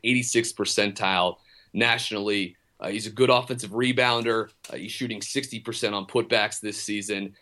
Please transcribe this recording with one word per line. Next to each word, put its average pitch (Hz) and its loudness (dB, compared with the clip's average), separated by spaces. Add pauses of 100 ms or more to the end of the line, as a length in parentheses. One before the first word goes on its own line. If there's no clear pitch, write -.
eighty-sixth 120 2
percentile 98 0 (360)
nationally. 104 0 (220)
Uh, - -6
he's 107 -6
a 107 -8
good 127 4
offensive 123 2
rebounder. 120 2 (200)
Uh, - -8
he's 95 -10
shooting 113 -6
sixty 131 -6
percent 110 -4
on 98 -4
putbacks 113 0
this 107 -6
season. 101 -6